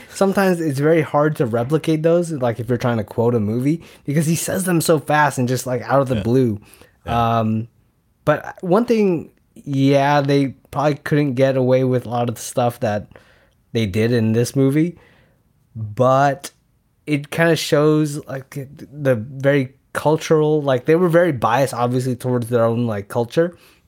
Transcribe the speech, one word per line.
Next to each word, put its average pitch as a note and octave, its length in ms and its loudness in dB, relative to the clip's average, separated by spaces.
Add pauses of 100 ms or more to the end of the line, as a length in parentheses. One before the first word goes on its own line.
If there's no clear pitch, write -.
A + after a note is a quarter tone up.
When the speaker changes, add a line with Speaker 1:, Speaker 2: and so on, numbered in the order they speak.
(140)
Speaker 1:
sometimes F#3+ 480 2
it's D3 180 -2
very D#3 220 2
hard D3 340 0
to D3+ 100 -2
replicate C#3+ 560 -2
those, E3 300 2
like, A#2+ 300 -4
if A2+ 80 -8
you're B2 80 0
trying A#2+ 180 -2
to A2 80 -2
quote A#2+ 320 -2
a A2+ 60 0
movie, B2+ 420 -2 (220)
because D3 200 0
he E3 100 0
says - 280 -4
them F3 160 0
so D#3 200 2
fast D3 380 0
and B2 120 0
just, B2+ 180 -4
like, B2 140 -4
out B2+ 180 0
of C3+ 80 0
the C3 80 -2
Speaker 2:
Yeah. G#2 80 -2
Speaker 1:
blue. A#2 380 2 (440)
Speaker 2:
Yeah. A#2 340 0
Speaker 1:
Um, A2 280 -2 (560)
but - 380 -2
one F#3+ 240 2
thing, G3+ 460 0 (220)
yeah, C#3 680 2
they C#3 340 0 (160)
probably D3 240 0
couldn't D3 380 -2
get C3+ 240 2
away C3 260 2
with B2+ 220 0
a A2 40 -12
lot A#2+ 200 -4
of A2+ 60 -6
the - 60 -14
stuff B2 380 -4
that G#2 300 -4 (640)
they A2+ 120 0
did A2 280 0
in A2 180 2
this A#2 240 0
movie, C#3+ 420 2 (800)
but B2+ 760 0 (540)
it D3 260 -4
kinda E3 260 2
shows, D3+ 680 0
like, C3+ 380 -12 (120)
the C3+ 380 -2
very C3 580 -2 (180)
cultural, D3+ 680 0
like, C3+ 240 0
they D#3 100 4
were F3 140 2
very E3+ 240 4
biased, A#2+ 400 0
obviously, B2 420 -2
towards B2 320 -2
their A#2 160 2
own, A#2 240 0
like, G2+ 220 -6
culture, E3 480 -2 (300)